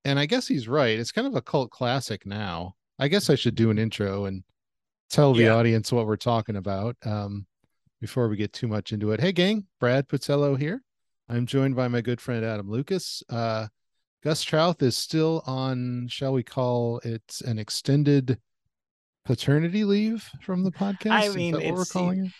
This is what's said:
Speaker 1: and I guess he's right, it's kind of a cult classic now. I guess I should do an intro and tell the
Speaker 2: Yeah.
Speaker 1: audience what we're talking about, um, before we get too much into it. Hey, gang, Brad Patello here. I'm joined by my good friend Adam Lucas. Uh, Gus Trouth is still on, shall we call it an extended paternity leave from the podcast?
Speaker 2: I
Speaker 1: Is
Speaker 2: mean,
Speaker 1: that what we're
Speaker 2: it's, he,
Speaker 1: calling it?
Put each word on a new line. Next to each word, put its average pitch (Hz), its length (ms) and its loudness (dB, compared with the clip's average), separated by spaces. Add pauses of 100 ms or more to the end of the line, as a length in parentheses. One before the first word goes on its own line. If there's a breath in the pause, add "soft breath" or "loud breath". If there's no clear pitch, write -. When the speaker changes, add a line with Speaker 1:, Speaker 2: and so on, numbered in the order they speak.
Speaker 1:
and 139 140 2
I 147 80 2
guess 247 220 0
he's 135 200 -2
right, 120 300 4
it's 117 140 -4
kind 254 160 -2
of 240 80 -2
a 127 80 -2
cult 131 260 -2
classic 123 560 -4
now. 95 500 -8 (220)
I 139 100 2
guess 196 220 2
I 147 60 6
should 123 200 0
do 113 140 4
an 107 80 2
intro 101 480 -2
and 95 180 -8 (680)
tell 139 240 6
the 113 80 6
Speaker 2:
Yeah. 110 100 8
Speaker 1:
audience 113 380 4
what 113 160 2
we're 107 80 0
talking 113 400 -2
about, 98 480 -4
um, 101 420 -4 (560)
before 117 260 -2
we 104 100 -2
get 104 160 -2
too - 140 -6
much 107 240 -4
into 104 220 -2
it. 107 60 -2
Hey, 180 120 2
gang, 196 340 0 (140)
Brad 131 280 2
Patello 143 520 0
here. 170 240 -6 (460)
I'm 120 180 -2
joined 135 280 2
by 123 120 0
my 120 140 0
good 120 200 -2
friend 117 240 -4
Adam 104 240 -6
Lucas. 143 600 -4
Uh, 113 380 -2 (540)
Gus 156 220 -2
Trouth 160 400 2
is 120 140 4
still 160 500 0
on, 127 600 -4
shall 135 260 -4
we 127 100 0
call 120 560 0
it - 460 -8
an 113 120 -2
extended 135 840 2 (840)
paternity 165 640 0
leave 214 440 0 (120)
from 185 220 -2
the 185 80 0
podcast? 202 400 -2
Speaker 2:
I 208 140 4
Speaker 1:
Is 202 100 -2
Speaker 2:
mean, 170 180 -2
Speaker 1:
that 160 100 -2
what 160 100 -2
we're 185 80 -2
Speaker 2:
it's, 180 120 -4
he, 185 60 -2
Speaker 1:
calling 185 260 0
it? 185 140 -8